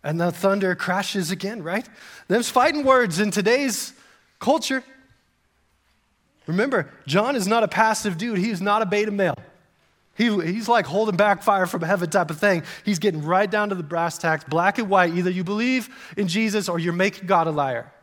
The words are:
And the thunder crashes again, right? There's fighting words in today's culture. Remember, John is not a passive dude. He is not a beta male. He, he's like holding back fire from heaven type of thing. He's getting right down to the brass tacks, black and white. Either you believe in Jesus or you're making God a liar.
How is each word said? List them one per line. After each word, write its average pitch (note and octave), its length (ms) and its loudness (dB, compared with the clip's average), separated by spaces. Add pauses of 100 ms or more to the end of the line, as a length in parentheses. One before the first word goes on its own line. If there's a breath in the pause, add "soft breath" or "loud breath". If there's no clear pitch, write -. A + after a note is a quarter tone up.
And D#3 180 -4
the F3 120 0
thunder G3 420 0
crashes F#3 560 -4
again, F#3+ 320 -6
right? F#3 260 -6 (400 loud breath)
There's A#3 220 2
fighting C#4+ 340 2
words A#3+ 360 4
in G#3 100 2
today's A3+ 640 0 (460 soft breath)
culture. C4+ 440 0 (1600)
Remember, G3+ 440 0 (160)
John G#3 300 0
is F#3+ 100 -2
not A3+ 160 2
a G#3 60 0
passive G#3+ 500 0
dude. A3 200 -2
He G#3 120 0
is F3+ 100 -4
not G#3 220 0
a G#3 40 -2
beta G#3 240 0
male. F#3+ 280 0 (760)
He, G#3+ 100 0 (180)
he's G3 260 -4
like A3+ 180 2
holding G3 300 -2
back G3+ 260 4
fire F#3+ 240 2
from F3 160 -4
heaven F3 260 0
type F3 220 0
of D3+ 80 -8
thing. F#3+ 240 2 (220 loud breath)
He's G3+ 140 0
getting D#3+ 260 -2
right F#3 260 2
down G#3 200 0
to G3 40 -2
the F3+ 80 -6
brass E3 340 -4
tacks, D#3+ 280 -2
black E3+ 340 0
and A3 100 -4
white. F3+ 260 4
Either F3+ 160 0
you F#3 120 -2
believe A3 460 -2 (280 loud breath)
in G3+ 120 0
Jesus G#3 400 0
or E3+ 100 -2
you're E3+ 140 -2
making F#3 340 -2
God E3+ 220 4
a - 20 -2
liar. C3+ 400 -4 (120)